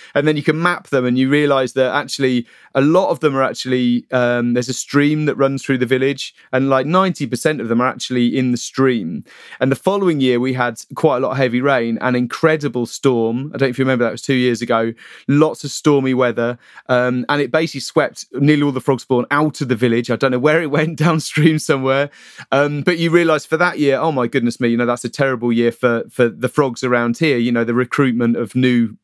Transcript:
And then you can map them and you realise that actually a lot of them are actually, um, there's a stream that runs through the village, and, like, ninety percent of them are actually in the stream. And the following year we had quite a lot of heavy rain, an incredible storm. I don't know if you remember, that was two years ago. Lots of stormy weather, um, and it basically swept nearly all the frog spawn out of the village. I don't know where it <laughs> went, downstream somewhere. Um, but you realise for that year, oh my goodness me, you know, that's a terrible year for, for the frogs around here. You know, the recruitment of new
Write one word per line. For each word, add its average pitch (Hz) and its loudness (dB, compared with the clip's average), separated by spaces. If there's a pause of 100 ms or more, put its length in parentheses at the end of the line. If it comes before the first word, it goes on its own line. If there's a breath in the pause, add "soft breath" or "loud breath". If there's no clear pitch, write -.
(140 loud breath)
And 143 2
then 156 2
you 147 -4
can 156 0
map 175 -2
them 131 2
and 127 2
you 131 2
realise 143 2
that 127 0
actually 131 -2 (280 loud breath)
a 135 2
lot 160 4
of 156 -4
them 143 0
are 135 2
actually, 123 -2
um, 120 0
there's 123 -2
a - -6
stream 151 0
that 139 0
runs 135 0
through 131 -2
the 127 0
village, 131 -2 (200 soft breath)
and, 135 0
like, 131 2
ninety 180 0
percent 131 -2
of 110 -6
them 117 2
are 131 2
actually 123 -2
in 127 0
the 120 0
stream. 117 -2 (360 loud breath)
And 135 2
the - 2
following 185 0
year 123 2
we 127 -2
had 120 -4 (140)
quite 139 2
a - -2
lot 131 -2
of 131 -4
heavy 127 0
rain, 120 0
an 127 0
incredible 131 0
storm. 123 -2
I - -10
don't 135 -2
know 131 0
if 120 -6
you 135 0
remember, 127 0
that 110 -2
was - -12
two - -2
years 123 0
ago. 113 0 (340 loud breath)
Lots 147 2
of 139 -10
stormy 135 2
weather, 120 0 (280 loud breath)
um, 123 0
and 147 0
it 123 -4
basically 156 -2
swept - -2
nearly 143 4
all 143 0
the 127 -4
frog 131 0
spawn 123 0
out 147 0
of 135 -4
the 123 0
village. 117 0
I 117 0
don't 135 0
know 127 -2
where 151 2
it 147 -6
<laughs> 143 0
went, 156 -2
downstream 156 2
somewhere. 135 0 (420 loud breath)
Um, 143 2
but 175 0
you 170 0
realise 160 2
for - -2
that 165 0
year, 139 2
oh 156 0
my 123 -2
goodness 120 -2
me, 123 0
you 117 0
know, 120 0
that's 123 -4
a - -8
terrible 123 -2
year 117 2
for, 117 0
for 123 2
the 113 -6
frogs 135 -2
around 120 0
here. 147 2
You 120 0
know, 117 0
the 117 -2
recruitment 123 0
of 117 -6
new 123 2